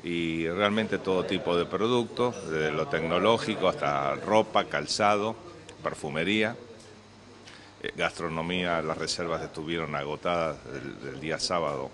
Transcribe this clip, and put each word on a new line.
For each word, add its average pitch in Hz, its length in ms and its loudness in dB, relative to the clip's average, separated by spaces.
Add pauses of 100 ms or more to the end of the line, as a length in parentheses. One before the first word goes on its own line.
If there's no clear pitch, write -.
y 82 440 0
realmente 101 500 2
todo 90 280 2
tipo 87 300 2
de 85 100 4
productos, 113 840 0
desde 78 220 2
lo 78 160 0
tecnológico 92 800 2
hasta 71 480 2
ropa, 101 500 4
calzado, 104 720 2 (480)
perfumería, 92 720 0 (1300)
eh, - 120 -6
gastronomía. 85 840 -2
Las 80 160 -2
reservas 82 460 -2
estuvieron 78 520 -4
agotadas 76 600 -2 (160)
del, 62 300 -10
del 69 180 -10
día 76 160 -4
sábado 73 560 -2